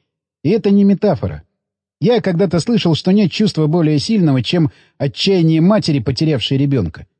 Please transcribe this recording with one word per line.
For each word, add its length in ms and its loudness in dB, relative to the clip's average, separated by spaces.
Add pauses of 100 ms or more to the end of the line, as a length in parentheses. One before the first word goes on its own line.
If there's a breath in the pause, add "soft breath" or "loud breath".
(440)
И 60 0
это 200 0
не 140 4
метафора. 580 0 (580)
Я 200 2
когда-то 400 0
слышал, 340 0
что 180 0
нет 180 2
чувства 360 0
более 320 0
сильного, 440 0
чем 280 0 (280 loud breath)
отчаяние 640 0
матери, 400 2
потерявшей 580 -2
ребенка. 480 -4 (140)